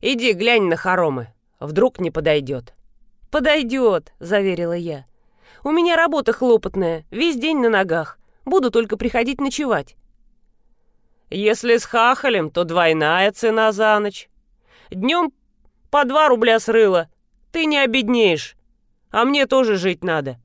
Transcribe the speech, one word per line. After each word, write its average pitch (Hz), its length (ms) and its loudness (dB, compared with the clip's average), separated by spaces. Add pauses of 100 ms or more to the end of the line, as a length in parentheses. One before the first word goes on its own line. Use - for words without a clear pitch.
Иди 233 320 0
глянь 214 320 2
на 165 120 2
хоромы, 160 520 -2 (320)
вдруг 170 400 -2
не 175 100 -4
подойдет». 147 640 -4 (560)
«Подойдет», — 254 880 0
заверила 175 540 -2
я. 165 320 -8 (580)
«У 277 100 -4
меня 339 240 2
работа 320 360 0
хлопотная, 190 800 0
весь 294 260 -2
день 302 220 -2
на 240 100 2
ногах. 190 500 -2 (260)
Буду 269 260 0
только 220 260 -2
приходить 240 440 -4
ночевать». 262 560 -4 (1300)
«Если 226 480 0
с 226 80 -2
хахалем, 233 680 0
то 175 140 -2
двойная 165 680 2
цена 220 400 0
за 214 260 2
ночь. 208 320 -8 (600)
Днем 285 420 -2 (580)
по 285 140 2
два 294 240 2
рубля 226 320 4
с - 80 -8
рыла. 202 400 2 (440)
Ты 330 140 -2
не 302 120 0
обеднеешь. 233 760 0 (540)
А 220 140 0
мне 277 220 2
тоже 247 300 2
жить 180 280 -4
надо». 143 400 -4